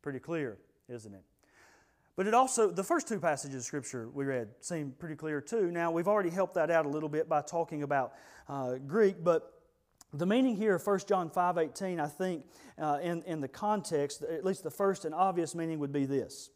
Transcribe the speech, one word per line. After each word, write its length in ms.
Pretty 160
clear, 400
isn't 260
it? 80
But 120
it 60
also, 360
the 140
first 240
two 100
passages 380
of 80
Scripture 440
we 160
read 240
seem 320
pretty 240
clear 240
too. 320
Now, 180
we've 160
already 240
helped 240
that 160
out 160
a 20
little 200
bit 200
by 140
talking 400
about, 300
uh, 260
Greek, 500
but 260
the 140
meaning 280
here 220
of 80
First 240
John 200
five 300
eighteen, 400
I 80
think, 400
uh, 240
in, 220
in 160
the 80
context, 760
at 220
least 180
the 80
first 340
and 80
obvious 440
meaning 240
would 120
be 140
this. 500